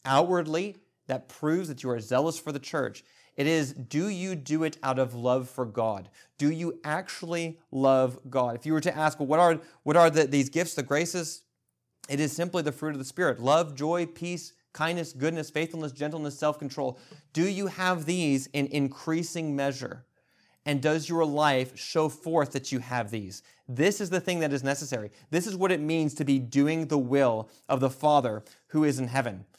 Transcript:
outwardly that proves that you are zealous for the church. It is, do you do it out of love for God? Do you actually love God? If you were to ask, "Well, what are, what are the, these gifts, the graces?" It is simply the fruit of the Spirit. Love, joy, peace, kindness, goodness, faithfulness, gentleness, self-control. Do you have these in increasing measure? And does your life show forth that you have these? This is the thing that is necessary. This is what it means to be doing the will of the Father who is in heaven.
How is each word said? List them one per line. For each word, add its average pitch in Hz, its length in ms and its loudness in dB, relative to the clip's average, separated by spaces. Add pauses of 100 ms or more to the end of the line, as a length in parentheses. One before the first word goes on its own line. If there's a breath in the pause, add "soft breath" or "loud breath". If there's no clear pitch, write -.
outwardly 170 720 2 (300)
that 131 220 -6
proves 165 380 -2
that 135 160 -10
you 131 60 -4
are 120 100 -2
zealous 127 400 0
for 151 120 -8
the 139 80 -8
church. 127 440 -6 (320 soft breath)
It 143 120 0
is, 156 260 2
do 147 340 -2
you 185 280 -4
do 151 280 -2
it 156 180 -2
out 131 160 0
of 123 160 0
love 123 360 0
for 127 160 -6
God? 107 440 -4 (280 soft breath)
Do 147 120 2
you 165 340 -4
actually 165 760 -6 (120)
love 131 480 4 (100)
God? 123 260 0
If 120 100 -12
you 156 80 0
were 156 80 2
to 165 160 -2
ask, 156 220 0
"Well, 143 80 -2
what 151 120 4
are, 170 200 6 (240 loud breath)
what 147 120 2
are 170 140 10
the, 151 160 4
these 135 240 2
gifts, 165 240 -2
the 143 100 -2
graces?" 160 600 -2 (640)
It 143 100 0
is 151 120 0
simply 170 320 -2
the 147 80 -2
fruit 147 220 -6
of 143 40 -8
the 135 80 -10
Spirit. 135 340 -2
Love, 147 360 2
joy, 165 320 -2
peace, 170 460 -10 (200)
kindness, 165 400 -4
goodness, 156 360 -4
faithfulness, 156 420 -6
gentleness, 147 480 -8
self-control. 147 580 -2 (360 loud breath)
Do 170 140 2
you 196 200 -2
have 180 380 -2
these 147 420 0
in 139 200 -2
increasing 156 880 -2
measure? 139 500 -4 (600)
And 143 160 0
does 156 260 2
your 165 180 2
life 143 520 2
show 160 320 0
forth 156 420 0
that 135 200 -6
you 131 80 -2
have 120 320 -4
these? 101 320 -8 (260 soft breath)
This 165 320 0
is 190 80 -4
the 180 100 0
thing 180 200 -2
that 156 120 0
is 135 120 -2
necessary. 135 480 -4 (180 soft breath)
This 170 180 0
is 196 80 -6
what 185 160 2
it 170 80 2
means 156 360 0
to 147 100 -2
be 135 140 4
doing 143 480 0
the 147 100 0
will 123 520 2 (200 soft breath)
of 135 100 0
the 131 100 2
Father 131 540 2 (240 soft breath)
who 156 160 2
is 139 160 2
in 127 80 -4
heaven. 117 380 -4 (140)